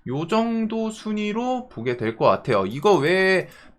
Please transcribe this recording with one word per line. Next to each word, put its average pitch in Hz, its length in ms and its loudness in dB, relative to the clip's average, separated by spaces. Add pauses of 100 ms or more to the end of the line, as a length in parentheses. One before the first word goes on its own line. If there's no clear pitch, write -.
요 143 180 -4
정도 226 640 0
순위로 220 760 -4
보게 120 280 -4
될 110 200 -4
것 151 100 0
같아요. 101 400 2
이거 147 300 2
외에 185 520 2 (300)